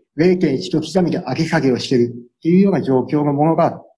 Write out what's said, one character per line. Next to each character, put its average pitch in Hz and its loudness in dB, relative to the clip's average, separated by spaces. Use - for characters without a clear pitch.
零 180 4
点 170 0
一 - -8
度 156 0
刻 190 -2
み 156 0
で - -4
上 131 -8
げ 160 -2
下 160 0
げ 135 2
を 120 0
し 113 -8
て 135 0
る 120 0
っ - -20
て 165 -2
い 175 4
う - 6
よ 196 4
う - 0
な 175 0
状 131 0
況 147 -2
の 147 0
も 143 0
の 160 2
が、 - 0